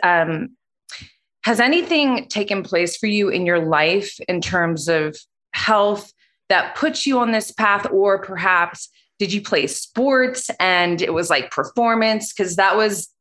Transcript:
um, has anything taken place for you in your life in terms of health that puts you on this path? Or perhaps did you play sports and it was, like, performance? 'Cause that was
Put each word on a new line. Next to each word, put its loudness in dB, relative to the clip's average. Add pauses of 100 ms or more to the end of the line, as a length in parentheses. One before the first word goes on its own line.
um, 0 (880)
has 0
anything 2
taken -4
place -2
for -4
you 2
in -2
your 2
life 0 (100)
in -2
terms -2
of 0 (360)
health 0 (360)
that 2
puts -2
you 2
on 2
this -2
path? 0
Or 2
perhaps -2 (300)
did -2
you -2
play 0
sports 0 (120)
and 2
it -2
was, -2
like, 0
performance? 0
'Cause -4
that 2
was 0 (120)